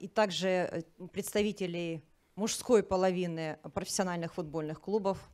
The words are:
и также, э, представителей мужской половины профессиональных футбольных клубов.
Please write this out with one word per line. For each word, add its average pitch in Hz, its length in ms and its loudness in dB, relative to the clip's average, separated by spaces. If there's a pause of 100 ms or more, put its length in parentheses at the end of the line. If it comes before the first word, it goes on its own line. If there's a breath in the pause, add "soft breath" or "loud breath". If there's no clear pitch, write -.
и 190 80 -10
также, 190 400 2
э, 180 600 -2
представителей 175 920 -2 (320)
мужской 214 480 4
половины 180 760 0 (160)
профессиональных 175 580 -2
футбольных 156 480 -6
клубов. 196 540 -2